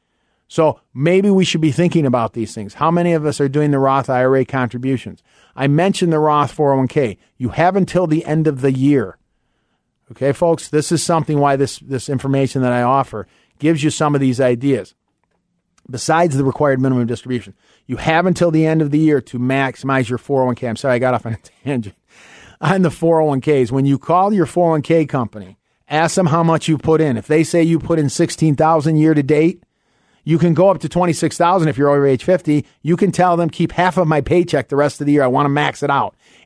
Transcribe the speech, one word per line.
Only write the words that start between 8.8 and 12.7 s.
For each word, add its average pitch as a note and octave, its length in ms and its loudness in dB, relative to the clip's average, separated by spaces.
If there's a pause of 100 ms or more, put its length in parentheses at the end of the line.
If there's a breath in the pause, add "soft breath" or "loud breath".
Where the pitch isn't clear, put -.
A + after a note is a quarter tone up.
Okay, C3 220 -4
folks, E3 360 -2
this D3+ 240 -2
is E3 120 0
something D#3 360 -2
why C#3+ 180 2
this, C#3 200 -2
this C3 320 -10
information C3+ 540 -2
that B2 100 0